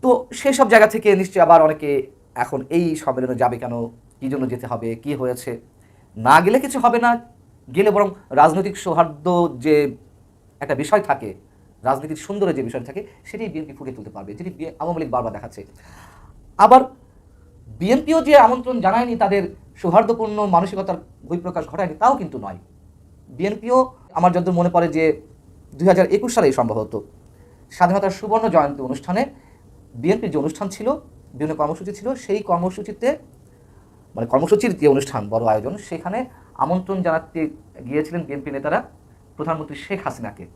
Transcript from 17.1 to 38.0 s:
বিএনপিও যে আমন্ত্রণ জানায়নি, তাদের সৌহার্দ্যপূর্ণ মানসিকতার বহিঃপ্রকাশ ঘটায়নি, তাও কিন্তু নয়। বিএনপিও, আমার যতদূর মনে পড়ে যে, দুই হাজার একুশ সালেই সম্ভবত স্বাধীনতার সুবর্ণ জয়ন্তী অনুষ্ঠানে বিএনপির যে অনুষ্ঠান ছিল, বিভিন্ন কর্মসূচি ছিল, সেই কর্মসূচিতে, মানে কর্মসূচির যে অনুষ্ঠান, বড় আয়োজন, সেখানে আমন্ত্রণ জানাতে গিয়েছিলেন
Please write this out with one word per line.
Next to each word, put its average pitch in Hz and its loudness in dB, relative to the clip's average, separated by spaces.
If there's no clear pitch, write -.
বিএনপিও 285 2
যে 294 4
আমন্ত্রণ 247 0
জানায়নি, 233 0
তাদের 196 2
সৌহার্দ্যপূর্ণ 214 2
মানসিকতার 185 0
বহিঃপ্রকাশ 175 -6
ঘটায়নি, 165 -4
তাও 254 4
কিন্তু 160 -10
নয়। 95 -12
বিএনপিও, 214 0
আমার 175 4
যতদূর 175 0
মনে 175 2
পড়ে 170 4
যে, 160 4
দুই 170 2
হাজার 180 4
একুশ 131 -2
সালেই 151 4
সম্ভবত 110 -2
স্বাধীনতার 185 2
সুবর্ণ 220 0
জয়ন্তী 143 2
অনুষ্ঠানে 180 -4
বিএনপির 208 -2
যে 151 -2
অনুষ্ঠান 156 -6
ছিল, 220 -4
বিভিন্ন 151 -4
কর্মসূচি 185 -4
ছিল, 202 -8
সেই 208 -2
কর্মসূচিতে, 185 -4
মানে 117 -6
কর্মসূচির 196 2
যে 151 2
অনুষ্ঠান, 135 -4
বড় 113 -2
আয়োজন, 113 -2
সেখানে 180 -8
আমন্ত্রণ 185 -4
জানাতে 160 -4
গিয়েছিলেন 151 -4